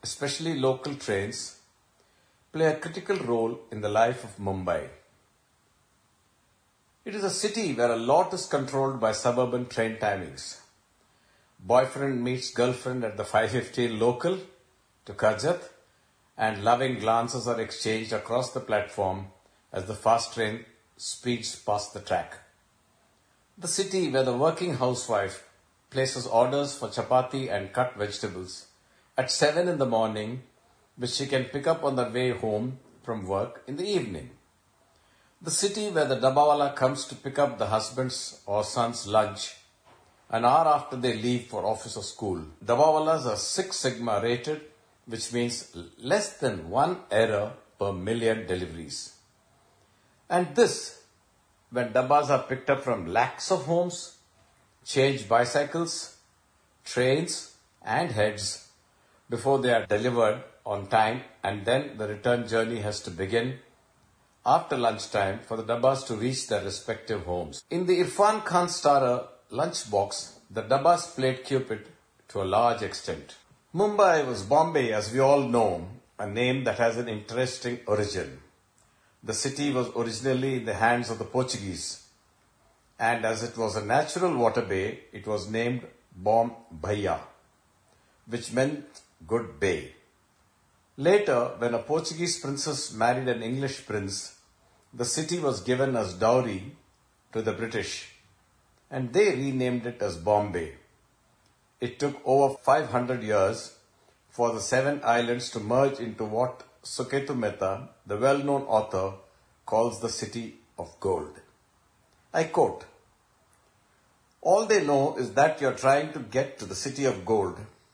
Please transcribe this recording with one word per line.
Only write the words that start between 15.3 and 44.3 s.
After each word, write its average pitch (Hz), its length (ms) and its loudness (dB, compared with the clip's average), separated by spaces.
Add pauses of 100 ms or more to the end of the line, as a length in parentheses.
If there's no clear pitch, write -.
and 107 240 0
loving 120 380 2
glances 117 480 0
are 113 120 0
exchanged 110 520 -4
across 117 400 -2
the 120 80 -6
platform 98 640 -2 (460)
as 95 140 -6
the 107 80 -8
fast 113 400 2
train 113 300 -4 (320)
speeds - 600 -6
past 104 360 -4
the 101 80 -10
track. - 380 -4 (1200)
The 175 100 -8
city 190 420 0
where 131 120 4
the 123 140 2
working 165 380 0
housewife 120 720 -2 (420)
places 131 360 -2
orders 135 520 2
for 110 100 -6
chapati 127 640 0
and 98 200 -4
cut 123 240 -2
vegetables 95 720 -8 (520)
at 131 120 -2
seven 160 380 2
in 165 100 0
the 135 80 2
morning, 110 560 0 (540)
which 120 140 -4
she 135 160 -2
can 135 180 0
pick 139 220 -4
up 165 160 2
on 135 140 0
the 120 120 0
way 123 220 0
home 113 480 -2 (240)
from 107 240 -6
work 95 400 -2
in 139 100 -8
the 180 80 -4
evening. 104 460 -4 (1120)
The 160 80 -8
city 202 400 0
where 156 140 2
the - 120 2
dabbawala 143 580 4
comes 135 320 0
to - 100 -14
pick 135 220 -6
up 123 200 2
the 107 80 0
husband's 123 800 -4
or 104 160 0
son's 117 440 -2
lunch 104 500 0 (720)
an 113 140 0
hour 151 240 6
after 139 280 2
they 123 180 0
leave 120 320 -2
for 98 200 -4
office 113 300 -4
or 98 80 -8
school. 90 400 -6 (200)
Dabbawalas 151 600 4
are 107 100 0
Six - 400 -4
Sigma 113 460 -2
rated, 123 400 -2 (440)